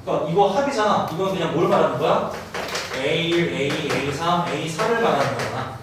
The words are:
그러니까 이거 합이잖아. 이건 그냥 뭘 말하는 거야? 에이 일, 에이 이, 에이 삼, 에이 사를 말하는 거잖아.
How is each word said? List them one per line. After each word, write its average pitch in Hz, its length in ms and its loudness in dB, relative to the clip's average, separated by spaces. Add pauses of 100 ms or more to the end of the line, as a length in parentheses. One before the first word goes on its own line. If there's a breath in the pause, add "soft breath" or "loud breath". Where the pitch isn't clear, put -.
그러니까 - 260 -2
이거 202 180 6
합이잖아. 226 640 2
이건 190 200 -2
그냥 165 220 -2
뭘 175 140 2
말하는 180 300 4
거야? 151 340 0 (640)
에이 165 340 0
일, 165 220 2
에이 139 160 -2
이, 147 240 -2
에이 135 200 -2
삼, 170 360 0
에이 160 200 -4
사를 226 340 0
말하는 - 340 2
거잖아. - 460 -6